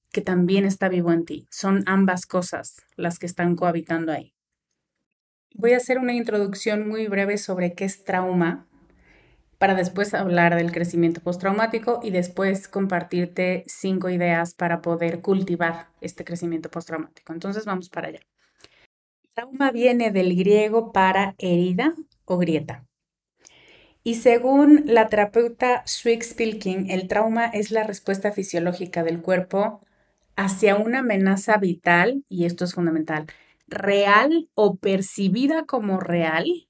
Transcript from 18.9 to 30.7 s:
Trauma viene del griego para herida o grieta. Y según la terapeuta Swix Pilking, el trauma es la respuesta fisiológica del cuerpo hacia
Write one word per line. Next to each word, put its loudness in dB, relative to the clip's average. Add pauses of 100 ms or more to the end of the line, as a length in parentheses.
Trauma -2
viene 2
del 2
griego 2
para 2
herida 0 (320)
o -2
grieta. -4 (1160)
Y -2
según 6
la 6
terapeuta 2
Swix -2
Pilking, -4
el -4
trauma 0
es -4
la 0
respuesta -4
fisiológica -4
del -2
cuerpo -2 (520)
hacia 2